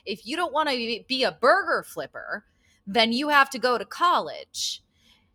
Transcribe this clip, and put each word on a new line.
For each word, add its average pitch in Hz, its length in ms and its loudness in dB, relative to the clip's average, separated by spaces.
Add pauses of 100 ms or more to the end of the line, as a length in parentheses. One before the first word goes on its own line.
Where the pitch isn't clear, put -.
"If - 220 -8
you 262 100 -6
don't 339 160 -2
wanna 294 200 0
be, 226 340 -4
be 262 160 -2
a 202 100 0
burger 302 540 2
flipper, 143 600 -10 (400)
then 226 260 2
you 277 160 -2
have 277 220 6
to 262 100 -8
go 240 180 2
to 196 60 -6
college." - 1000 -2 (520)